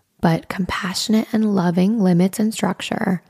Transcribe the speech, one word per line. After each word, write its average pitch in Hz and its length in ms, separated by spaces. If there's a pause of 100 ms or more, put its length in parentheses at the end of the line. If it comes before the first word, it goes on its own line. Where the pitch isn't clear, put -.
(200)
but 165 280
compassionate - 840
and 214 240
loving 185 420
limits 185 400
and 220 160
structure, - 760